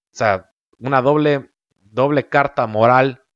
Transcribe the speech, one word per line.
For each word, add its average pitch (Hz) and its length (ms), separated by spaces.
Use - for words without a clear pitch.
O - 60
sea, 98 340
una 131 240
doble, 143 500
doble 127 560
carta 139 400
moral 123 560